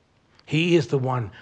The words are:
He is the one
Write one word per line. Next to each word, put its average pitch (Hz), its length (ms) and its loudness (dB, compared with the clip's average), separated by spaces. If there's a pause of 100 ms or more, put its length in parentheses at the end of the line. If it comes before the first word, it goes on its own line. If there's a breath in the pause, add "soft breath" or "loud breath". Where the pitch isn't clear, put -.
(440)
He 170 300 0
is 165 140 2
the 143 100 0
one 127 320 -4 (120 loud breath)